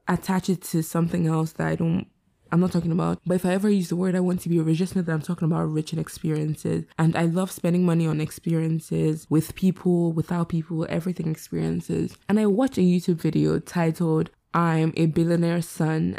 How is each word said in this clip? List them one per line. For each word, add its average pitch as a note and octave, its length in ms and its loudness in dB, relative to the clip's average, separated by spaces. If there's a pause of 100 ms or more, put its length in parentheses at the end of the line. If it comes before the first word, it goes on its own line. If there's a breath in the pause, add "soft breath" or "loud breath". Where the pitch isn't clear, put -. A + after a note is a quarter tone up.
attach F#3 400 0
it F3+ 140 -2
to D#3+ 200 -2
something E3+ 460 0
else D#3+ 240 0
that D#3+ 160 -4
I D#3+ 80 -2
don't, E3+ 320 -2 (420)
I'm E3 80 2
not F3+ 140 2
talking E3+ 180 0
about. E3 340 0
But F3 100 0
if F#3 120 0
I F3+ 60 2
ever G3 180 2
use F#3+ 180 2
the F3 60 -4
word F3+ 220 0
"I F#3 40 2
want F3+ 200 0
to - 80 -6
be E3+ 100 4
rich," D#3+ 200 2
just F#3 180 -2
know F#3 60 2
that E3 100 -4
I'm D#3+ 100 -2
talking E3+ 240 -4
about D#3+ 260 0
rich D#3 200 -4
in D#3+ 80 -2
experiences. D#3 840 -4 (120)
And D#3+ 160 4
I E3+ 120 0
love F#3 260 -2
spending F3+ 340 0
money E3 220 2
on D3+ 120 -2
experiences D#3+ 1120 -2
with - 240 2
people, F3 580 2
without E3+ 360 -2
people, E3 400 -4
everything E3+ 400 -4
experiences. E3 880 -4 (120)
And G#3 120 4
I G#3+ 60 4
watched A#3 320 2
a - 20 2
YouTube F3+ 400 2
video D#3 400 2
titled, E3 720 0 (240)
"I'm D#3+ 420 2
a E3 80 2
billionaire's E3+ 640 2
son, D#3+ 500 -2